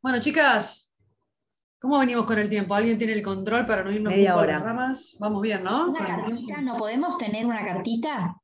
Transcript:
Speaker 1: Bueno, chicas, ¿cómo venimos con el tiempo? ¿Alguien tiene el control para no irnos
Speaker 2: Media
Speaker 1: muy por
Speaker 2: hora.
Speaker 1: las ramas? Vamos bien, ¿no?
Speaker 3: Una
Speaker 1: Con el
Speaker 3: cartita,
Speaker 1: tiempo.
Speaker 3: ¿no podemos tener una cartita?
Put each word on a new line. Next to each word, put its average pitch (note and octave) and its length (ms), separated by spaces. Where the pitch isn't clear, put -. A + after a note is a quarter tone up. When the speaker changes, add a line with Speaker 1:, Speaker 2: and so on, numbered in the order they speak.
Speaker 1:
Bueno, B3+ 180
chicas, C4+ 760
¿cómo C#4 180
venimos A#3+ 280
con A3+ 120
el G#3 120
tiempo? G3+ 260
¿Alguien A3+ 240
tiene A3 140
el G#3 100
control G3 420
para G3+ 180
no F#3+ 80
irnos G#3 220
Speaker 2:
Media G3 200
Speaker 1:
muy F3 80
por D#3 80
Speaker 2:
hora. D3+ 100
Speaker 1:
las E3 80
ramas? B3+ 520
Vamos G#3 220
bien, G3+ 220
¿no? C4 260
Speaker 3:
Una D#4+ 100
Speaker 1:
Con - 80
el F3+ 80
Speaker 3:
cartita, A3+ 300
Speaker 1:
tiempo. D4 60
Speaker 3:
¿no A#3+ 160
podemos A#3+ 400
tener A3 300
una A3 180
cartita? G#3+ 800